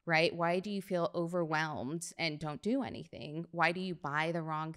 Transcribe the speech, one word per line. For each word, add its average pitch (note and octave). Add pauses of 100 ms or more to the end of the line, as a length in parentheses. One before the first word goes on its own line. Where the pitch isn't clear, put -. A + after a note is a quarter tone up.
right? E3
Why E3+
do G#3
you G3+
feel E3+
overwhelmed D#3+
and D#3
don't D3+
do B3
anything? D3+
Why E3+
do F3+
you F#3
buy D3+
the E3+
wrong D#3